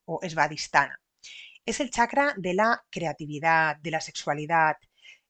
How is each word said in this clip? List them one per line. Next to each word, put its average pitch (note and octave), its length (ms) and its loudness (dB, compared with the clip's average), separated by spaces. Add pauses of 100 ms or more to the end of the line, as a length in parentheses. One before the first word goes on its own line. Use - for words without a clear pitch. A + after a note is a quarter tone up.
o E3 220 -6
Svadhisthana. D3+ 760 0 (640)
Es A#3+ 160 -4
el C4 100 -4
chakra C#4 460 2
de F3+ 160 -4
la A3 360 0
creatividad, D#3 880 0
de D3+ 160 -8
la D#3+ 80 -2
sexualidad. D#3 760 0 (520)